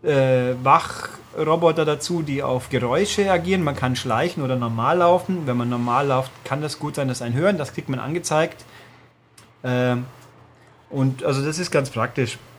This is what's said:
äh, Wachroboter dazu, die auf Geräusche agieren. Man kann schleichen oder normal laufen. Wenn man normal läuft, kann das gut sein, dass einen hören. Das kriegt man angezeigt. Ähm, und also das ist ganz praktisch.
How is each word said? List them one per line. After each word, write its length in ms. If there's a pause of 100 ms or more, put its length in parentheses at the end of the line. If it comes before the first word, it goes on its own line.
äh, 580
Wachroboter 1200
dazu, 380
die 220
auf 260
Geräusche 640
agieren. 320
Man 120
kann 200
schleichen 480
oder 120
normal 440
laufen. 480
Wenn 100
man 120
normal 380
läuft, 240 (120)
kann 180
das 160
gut 180
sein, 120
dass 160
einen 100
hören. 240
Das 160
kriegt 160
man 100
angezeigt. 640 (1000)
Ähm, 420 (880)
und 320
also 200
das 140
ist 140
ganz 180
praktisch. 480 (220)